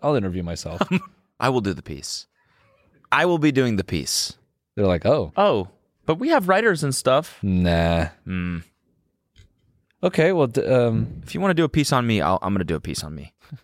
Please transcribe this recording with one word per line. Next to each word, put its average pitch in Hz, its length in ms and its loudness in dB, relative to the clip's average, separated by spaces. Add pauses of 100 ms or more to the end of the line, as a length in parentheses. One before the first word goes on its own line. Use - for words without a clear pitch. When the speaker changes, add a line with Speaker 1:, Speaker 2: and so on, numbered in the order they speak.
Speaker 1:
I'll 147 140 0
interview 92 300 -2
myself." 85 360 -10 (300)
Speaker 2:
<laughs> - 300 -20
I 127 80 0
will 127 120 0
do 98 120 -2
the 69 100 -10
piece. - 460 -12 (800)
I 143 160 2
will 175 120 2
be 151 120 4
doing 127 240 2
the 95 80 -2
piece. - 520 -4 (420)
Speaker 1:
They're 101 100 2
like, 90 180 0
"Oh." 117 320 0
Speaker 2:
"Oh, 127 340 0 (360)
but 160 140 -2
we 262 80 -4
have 277 200 2
writers 190 360 2
and 139 100 -2
stuff." 135 480 0
Speaker 1:
Nah. 85 680 2 (140)
Speaker 2:
Hmm. 90 340 -6 (1500)
Speaker 1:
Okay, 180 280 4
well, 160 140 4
d-, 120 180 0
um, 117 600 2
Speaker 2:
If - 100 -14
you 165 60 -4
wanna 190 140 2
do 165 100 4
a 151 40 0
piece 147 240 0
on 123 140 2
me, 110 140 2
I'll, 85 220 2
I'm 95 120 -2
gonna 92 80 0
do 82 140 -2
a 73 40 -6
piece - 220 -8
on 78 100 -12
me. 73 220 -16 (300)